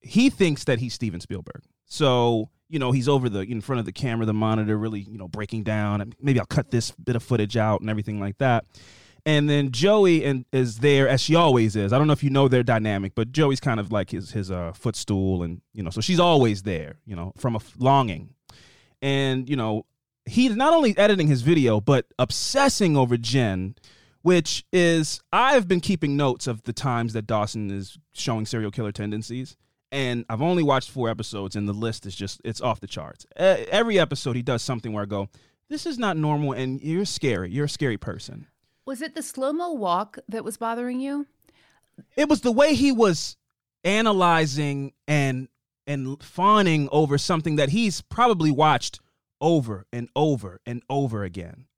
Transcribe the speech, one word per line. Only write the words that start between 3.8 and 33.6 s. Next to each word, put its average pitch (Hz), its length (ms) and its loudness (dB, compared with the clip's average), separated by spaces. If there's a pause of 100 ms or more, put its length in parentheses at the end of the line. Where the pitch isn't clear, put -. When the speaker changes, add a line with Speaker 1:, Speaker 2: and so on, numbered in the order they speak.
Speaker 1:
of 104 40 -4
the 98 60 -8
camera, 113 340 -4
the 110 80 0
monitor, 110 420 0
really, 107 260 -4
you 101 180 -16
know, 92 80 -12
breaking 107 340 -6
down. 104 580 -2
Maybe 135 200 2
I'll 98 80 -4
cut - 240 -2
this 117 180 0
bit - 260 -4
of 113 60 -2
footage 110 340 -2
out 107 260 2
and 107 80 -6
everything 104 300 -4
like 101 200 -6
that. 120 260 2 (600)
And 147 200 4
then 143 240 2
Joey 180 540 4
and, 131 260 -2
is 120 280 0
there, 135 280 4
as 127 140 2
she 151 140 2
always 123 400 4
is. 101 180 0
I 131 60 4
don't 151 80 4
know 147 60 6
if 139 100 -2
you 143 80 0
know 139 160 4
their 123 160 4
dynamic, 107 500 0
but 117 180 -4
Joey's 139 280 2
kind 117 200 -2
of 101 120 -6
like 101 180 -2
his, 95 220 -8
his, 95 180 -6
uh, 87 240 -6
footstool, 95 680 -2
and, 85 180 -8 (100)
you 135 120 -10
know, 82 80 -6
so 117 100 -6
she's 175 180 0
always 131 440 4
there, 80 320 -6 (100)
you 104 100 -12
know, 87 220 -8
from 120 160 -4
a 113 40 -4
f-, - 200 -12
longing. 127 560 0 (680)
And, 135 440 -2
you 143 80 -2
know, 110 300 -4 (400)
he's 233 300 2
not 277 180 4
only 285 240 4
editing 196 300 4
his 131 160 2
video, 131 360 4
but 123 280 2 (100)
obsessing 202 800 2
over 123 200 2
Jen, 110 580 -2 (480)
which 175 500 2
is, 170 480 2 (100)
I've 254 360 4
been 180 120 2
keeping 156 380 0
notes 139 300 0
of 113 160 -6
the 120 100 -8
times 117 400 -2
that 107 140 -6
Dawson 104 420 -2
is 98 300 -10 (140)
showing 110 340 -4
serial 107 240 -4
killer 104 200 -6
tendencies. 107 640 -8 (380)
And 123 360 -4
I've 110 120 -4
only 175 220 2
watched 135 260 2
four 120 200 -4
episodes, 104 480 -6
and 104 100 -2
the 104 60 -2
list 113 320 -6
is 98 100 -12
just, - 300 -10
it's 113 160 -8
off 113 180 -2
the 98 80 -16
charts. - 380 -14 (120)
E-, 180 320 2